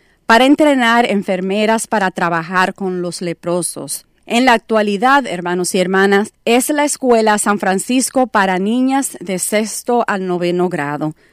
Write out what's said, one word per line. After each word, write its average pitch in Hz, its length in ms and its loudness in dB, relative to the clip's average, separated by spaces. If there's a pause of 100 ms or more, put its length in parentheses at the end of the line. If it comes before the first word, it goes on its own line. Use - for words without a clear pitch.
(300)
para 233 160 6
entrenar 262 640 4
enfermeras 202 760 -2
para 196 240 0
trabajar 180 600 0
con 185 300 -6
los 175 180 -8
leprosos. 170 840 -6 (200)
En 240 180 0
la 254 80 4
actualidad, 226 760 2
hermanos 175 480 -4
y 190 60 2
hermanas, 196 520 2 (120)
es 240 260 2
la 294 140 0
escuela 226 520 2
San 208 220 0
Francisco 240 680 -2
para 190 320 0
niñas 254 580 -2
de 185 220 -6
sexto 220 640 -2
al 190 220 -4
noveno 175 400 0
grado. 151 480 -4 (160)